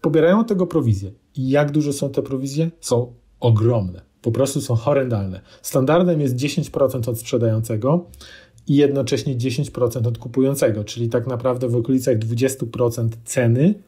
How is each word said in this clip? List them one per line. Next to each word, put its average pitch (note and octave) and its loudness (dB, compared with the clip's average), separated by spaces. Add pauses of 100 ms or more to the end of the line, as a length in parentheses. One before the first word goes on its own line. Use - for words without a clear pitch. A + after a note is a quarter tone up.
Pobierają D#3+ 4
od A3+ 0
tego F3+ 0
prowizje. G#2 0 (240)
I C3 -4
jak C#3+ 2
duże D3 0
są C#3 -4
te C#3 -2
prowizje? C#3 -4 (100)
Są B2 -2 (260)
ogromne. A2 2 (200)
Po A#2+ -2
prostu C3+ 0
są A#2+ -2
horrendalne. A2+ -2 (200)
Standardem D#3 2
jest B2+ 0
dziesięć C#3 -2
procent C3 0
od A#2 -4
sprzedającego A#2 0 (600)
i C#3+ 2
jednocześnie C#3 2
dziesięć B2 -2
procent A#2+ -2
od A#2 -4
kupującego, C3 0
czyli A#2 -4
tak A#2+ -2
naprawdę B2 -2
w A#2+ 0
okolicach B2+ 2
dwudziestu A#2 -2
procent A#2+ -2
ceny C3 2 (140)